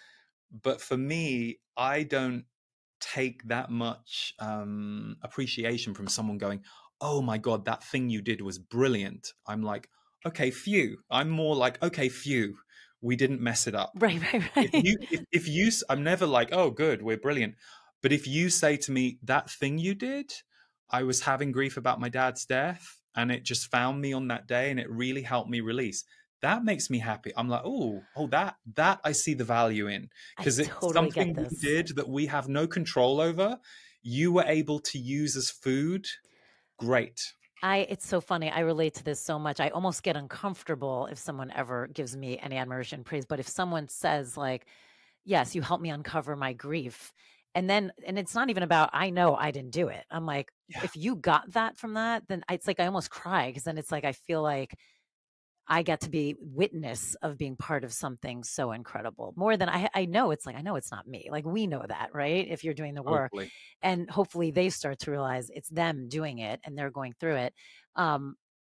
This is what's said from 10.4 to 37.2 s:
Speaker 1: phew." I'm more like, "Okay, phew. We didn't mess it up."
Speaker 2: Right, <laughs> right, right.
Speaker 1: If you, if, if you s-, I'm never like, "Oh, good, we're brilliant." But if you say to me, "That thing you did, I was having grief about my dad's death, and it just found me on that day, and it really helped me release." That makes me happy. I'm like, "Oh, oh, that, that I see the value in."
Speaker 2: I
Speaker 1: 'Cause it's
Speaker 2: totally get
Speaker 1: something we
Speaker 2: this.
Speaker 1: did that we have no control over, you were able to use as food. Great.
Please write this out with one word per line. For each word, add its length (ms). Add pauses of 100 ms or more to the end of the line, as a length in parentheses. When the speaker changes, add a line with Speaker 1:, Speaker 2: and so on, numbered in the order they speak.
Speaker 1:
phew." 580
I'm 200
more 260
like, 260
"Okay, 280
phew. 480 (440)
We 140
didn't 260
mess 260
it 80
up." 200
Speaker 2:
Right, 260
<laughs> 120
right, 0
right. 260
Speaker 1:
If 160
you, 220 (120)
if, 120 (100)
if 160
you 200
s-, 220
I'm 140
never 240
like, 240
"Oh, 200
good, 300
we're 160
brilliant." 380 (460)
But 120
if 140
you 220
say 280
to 140
me, 320
"That 260
thing 280
you 180
did, 380 (560)
I 140
was 180
having 300
grief 260
about 220
my 100
dad's 360
death, 560 (140)
and 160
it 120
just 280
found 300
me 120
on 160
that 180
day, 240
and 80
it 100
really 340
helped 260
me 120
release." 440 (360)
That 220
makes 260
me 100
happy. 360
I'm 140
like, 160
"Oh, 360 (140)
oh, 120
that, 280 (200)
that 280
I 80
see 220
the 100
value 440
in." 220 (280)
Speaker 2:
I 60
Speaker 1:
'Cause 160
it's 100
Speaker 2:
totally 420
get 160
Speaker 1:
something 80
we 80
Speaker 2:
this. 180
Speaker 1:
did 360
that 100
we 200
have 200
no 200
control 520
over, 400 (420)
you 300
were 140
able 340
to 180
use 380
as 160
food. 560 (720)
Great. 560 (280)